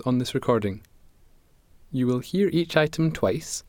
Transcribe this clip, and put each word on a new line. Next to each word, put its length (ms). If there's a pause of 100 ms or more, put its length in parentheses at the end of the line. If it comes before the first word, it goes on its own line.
on 120
this 180
recording. 460 (1080)
You 160
will 140
hear 320
each 240
item 340
twice 580